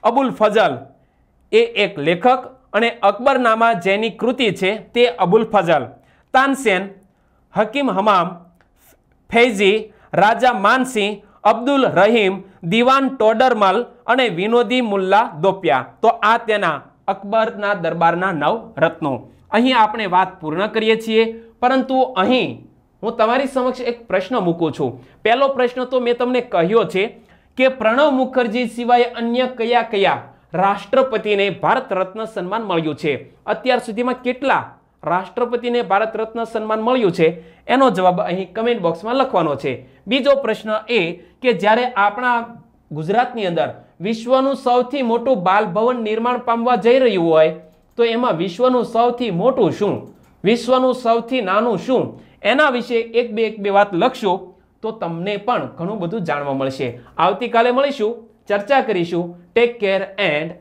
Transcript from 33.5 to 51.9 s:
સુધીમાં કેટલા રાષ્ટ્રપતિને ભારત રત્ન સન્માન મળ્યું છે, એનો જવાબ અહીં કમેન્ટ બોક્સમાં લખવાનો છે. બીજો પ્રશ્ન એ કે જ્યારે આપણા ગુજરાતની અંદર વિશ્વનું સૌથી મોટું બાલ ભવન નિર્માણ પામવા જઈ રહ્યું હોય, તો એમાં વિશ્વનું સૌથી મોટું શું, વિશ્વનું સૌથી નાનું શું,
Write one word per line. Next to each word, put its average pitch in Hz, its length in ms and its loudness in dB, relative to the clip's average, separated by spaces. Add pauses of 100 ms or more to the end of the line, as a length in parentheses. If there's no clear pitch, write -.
સુધીમાં 240 420 -6
કેટલા 247 500 -2 (320)
રાષ્ટ્રપતિને 240 800 -4
ભારત 214 360 -2
રત્ન 220 260 -6
સન્માન 220 380 -6
મળ્યું 233 300 0
છે, 170 320 0 (240)
એનો 262 220 4
જવાબ 180 320 2
અહીં 185 320 -6
કમેન્ટ 226 280 -2
બોક્સમાં 175 340 -4
લખવાનો 175 400 0
છે. 127 300 -6 (220)
બીજો 269 280 2
પ્રશ્ન 220 360 -4 (180)
એ 175 300 -2 (260)
કે 247 80 4 (100)
જ્યારે 226 220 4 (200)
આપણા 240 320 0 (600)
ગુજરાતની 214 540 -2
અંદર 156 180 -2 (380)
વિશ્વનું 254 580 0
સૌથી 247 460 0
મોટું 233 360 0
બાલ 208 180 2 (100)
ભવન 233 340 0
નિર્માણ 233 400 -2
પામવા 233 260 0
જઈ 240 240 4
રહ્યું 190 360 2
હોય, 160 180 6 (420)
તો 233 80 2
એમાં 226 400 0
વિશ્વનું 240 420 0
સૌથી 240 460 0
મોટું 196 400 2
શું, 175 240 -2 (480)
વિશ્વનું 247 520 2 (100)
સૌથી 233 360 0
નાનું 208 380 0
શું, 247 240 0 (380)